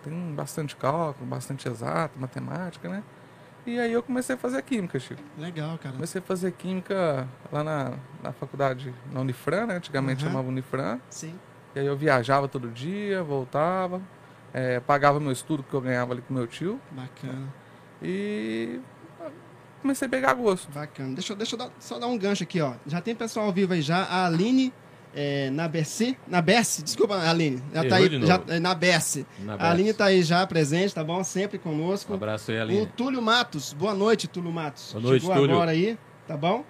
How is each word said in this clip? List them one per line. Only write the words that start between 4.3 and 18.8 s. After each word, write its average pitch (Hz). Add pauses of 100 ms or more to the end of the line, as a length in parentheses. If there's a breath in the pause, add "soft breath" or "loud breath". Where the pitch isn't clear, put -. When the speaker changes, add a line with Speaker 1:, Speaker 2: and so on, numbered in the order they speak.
Speaker 1:
a -
fazer 254
química, 185
Chico. 127 (160)
Speaker 2:
Legal, 160
cara. 135
Speaker 1:
Comecei 165
a -
fazer 185
química 175 (240)
lá 151
na, 143 (280)
na -
faculdade, 135 (180)
na 131
Unifran, 147
né? 190
Antigamente 135
Speaker 2:
Uhum. 160
Speaker 1:
chamava 131
Unifran. 131 (100)
Speaker 2:
Sim. 160 (420)
Speaker 1:
E 139
aí 139
eu 139
viajava 139
todo 123
dia, 185
voltava, 160 (540 loud breath)
é, 127
pagava 143
meu 147
estudo 139
que -
eu 139
ganhava 123
ali 123
com 131
meu 123
tio. 190 (120)
Speaker 2:
Bacana. 135 (500 loud breath)
Speaker 1:
E 214 (1000)